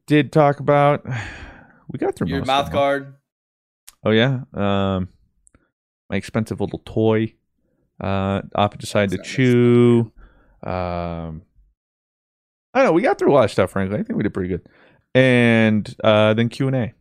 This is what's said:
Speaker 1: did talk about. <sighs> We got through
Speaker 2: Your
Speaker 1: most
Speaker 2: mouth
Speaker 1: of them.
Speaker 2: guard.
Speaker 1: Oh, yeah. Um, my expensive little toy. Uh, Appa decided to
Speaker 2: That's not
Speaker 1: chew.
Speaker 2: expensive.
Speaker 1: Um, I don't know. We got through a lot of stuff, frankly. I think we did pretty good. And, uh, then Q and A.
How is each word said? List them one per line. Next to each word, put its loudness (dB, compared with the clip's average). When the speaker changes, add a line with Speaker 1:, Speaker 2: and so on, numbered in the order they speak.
Speaker 1:
did 2
talk 4
about. 2
<sighs> -6
We -10
got -4
through -4
Speaker 2:
Your -4
Speaker 1:
most -6
Speaker 2:
mouth 0
Speaker 1:
of -12
them. -10
Speaker 2:
guard. -2
Speaker 1:
Oh, 0
yeah. 2
Um, -2
my -8
expensive -6
little -6
toy. 0
Uh, -2
Appa 0
decided -2
to -6
Speaker 2:
That's -12
not -10
Speaker 1:
chew. 4
Speaker 2:
expensive. -6
Speaker 1:
Um, -8
I 0
don't 4
know. 2
We 2
got 0
through 2
a 4
lot 4
of 0
stuff, 0
frankly. -4
I -6
think -8
we -4
did -4
pretty -6
good. -8
And, 2
uh, 4
then 0
Q -4
and -2
A. -4